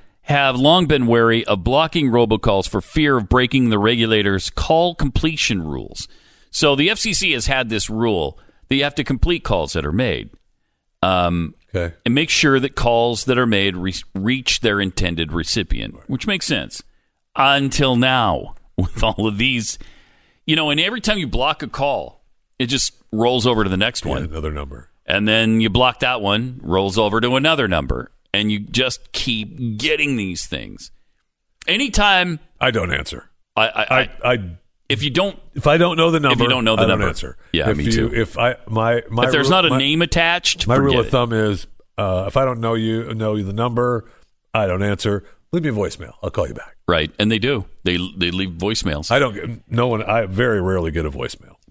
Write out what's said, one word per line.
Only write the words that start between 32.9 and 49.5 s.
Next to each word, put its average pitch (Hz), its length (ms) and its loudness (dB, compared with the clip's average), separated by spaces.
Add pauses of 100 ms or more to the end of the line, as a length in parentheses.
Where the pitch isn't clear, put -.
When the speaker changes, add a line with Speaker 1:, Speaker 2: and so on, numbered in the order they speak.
Speaker 2:
answer. - 360 -8 (280)
Speaker 1:
I, 110 100 2
I, - 160 -4
Speaker 2:
I, 131 160 2
Speaker 1:
I, - 100 -2 (240)
Speaker 2:
I 98 160 -6 (380)
Speaker 1:
if 120 140 -2
you 143 80 -2
don't, 180 300 -2 (160)
Speaker 2:
if - 100 -4
I 156 120 6
don't 170 200 2
know 165 140 4
the 160 80 2
number, 139 160 4
Speaker 1:
if 123 40 0
you 120 80 2
don't 123 160 2
know 113 120 2
the 110 80 2
Speaker 2:
I - 20 2
don't 110 140 2
Speaker 1:
number. 98 80 0
Speaker 2:
answer. 67 300 -6 (160)
Speaker 1:
Yeah, 76 180 2
Speaker 2:
If 71 60 0
Speaker 1:
me 73 80 -2
Speaker 2:
you, 117 60 2
Speaker 1:
too. 113 220 0
Speaker 2:
if 113 240 -2
I, 123 200 0 (100)
my, 113 420 0
my 117 160 0
Speaker 1:
If 131 60 2
there's 135 180 2
Speaker 2:
rule, 185 80 4
Speaker 1:
not 175 80 4
a 156 60 2
Speaker 2:
my, 131 80 2
Speaker 1:
name 151 240 2
attached, 170 640 0
Speaker 2:
my 120 80 4
rule 139 160 4
Speaker 1:
forget 131 80 2
Speaker 2:
of 110 80 2
Speaker 1:
it. - 20 -8
Speaker 2:
thumb 120 240 0
is, 107 320 0 (320)
uh, 95 300 -2
if 98 100 -2
I 135 80 2
don't 123 140 -4
know 113 160 -2
you, 113 400 -2
know 107 260 -2
the 95 120 -4
number, 120 520 -2 (480)
I 107 140 0
don't 92 160 0
answer. 101 400 -2 (280)
Leave 170 120 0
me 151 60 -2
a 120 40 -2
voicemail. 92 480 -6
I'll 95 80 -6
call 87 180 -2
you - 60 -10
back. - 220 -18 (120)
Speaker 1:
Right, 80 300 0
and 107 140 2
they 113 80 2
do. 117 260 -2 (180)
They, 90 140 0 (180)
they 90 140 -2
leave 92 220 -4
voicemails. 85 580 -4
Speaker 2:
I 123 80 4
don't 127 160 2
get, 113 380 -12